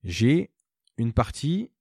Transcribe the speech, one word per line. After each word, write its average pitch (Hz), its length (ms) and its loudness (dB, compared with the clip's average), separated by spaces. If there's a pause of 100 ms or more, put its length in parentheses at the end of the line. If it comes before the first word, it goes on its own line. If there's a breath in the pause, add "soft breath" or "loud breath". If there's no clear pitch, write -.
J'ai 117 480 2 (480)
une 117 140 -2
partie 170 680 -2